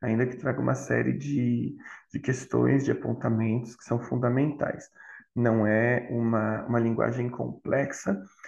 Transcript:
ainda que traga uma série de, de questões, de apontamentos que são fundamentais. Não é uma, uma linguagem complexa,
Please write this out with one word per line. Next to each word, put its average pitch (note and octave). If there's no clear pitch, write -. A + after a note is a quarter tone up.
ainda A#2
que B2
traga C3
uma B2+
série B2
de, B2
de C#3+
questões, B2+
de B2
apontamentos A#2
que -
são A#2+
fundamentais. B2+
Não A2+
é A#2
uma, A2
uma A#2
linguagem A#2
complexa, -